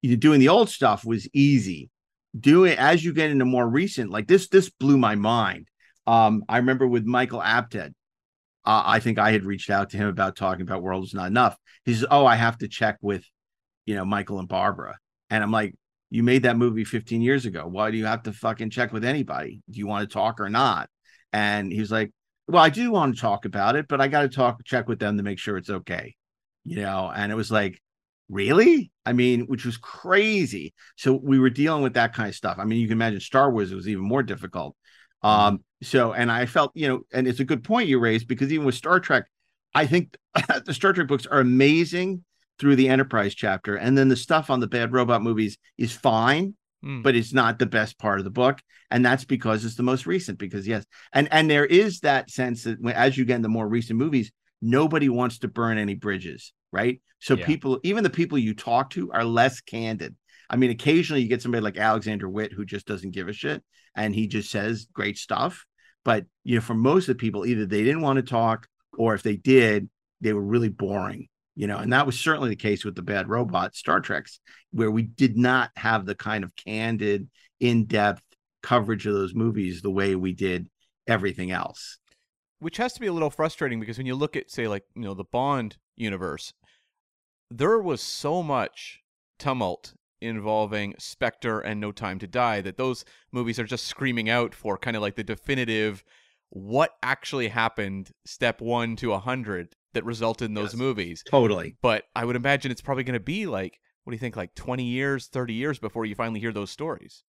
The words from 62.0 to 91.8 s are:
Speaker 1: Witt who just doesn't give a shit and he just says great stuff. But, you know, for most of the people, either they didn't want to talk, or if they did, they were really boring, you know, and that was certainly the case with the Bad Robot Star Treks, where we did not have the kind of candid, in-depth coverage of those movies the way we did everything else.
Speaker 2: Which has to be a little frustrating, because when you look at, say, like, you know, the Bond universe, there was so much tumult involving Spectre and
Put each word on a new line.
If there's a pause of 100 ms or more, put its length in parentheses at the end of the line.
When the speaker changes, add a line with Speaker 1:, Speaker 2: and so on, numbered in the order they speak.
Speaker 1:
Witt
who
just
doesn't
give
a
shit (320)
and
he
just
says
great
stuff. (380)
But, (180)
you
know,
for
most
of
the
people,
either
they
didn't
want
to
talk, (300)
or
if
they
did, (300)
they
were
really
boring, (260)
you
know,
and
that
was
certainly
the
case
with
the
Bad
Robot
Star
Treks, (300)
where
we
did
not
have
the
kind
of
candid, (320)
in-depth (380)
coverage
of
those
movies
the
way
we
did (380)
everything
else. (600)
Speaker 2:
Which
has
to
be
a
little
frustrating,
because
when
you
look
at,
say,
like, (120)
you
know,
the
Bond (180)
universe, (960)
there
was
so
much (380)
tumult (280)
involving
Spectre
and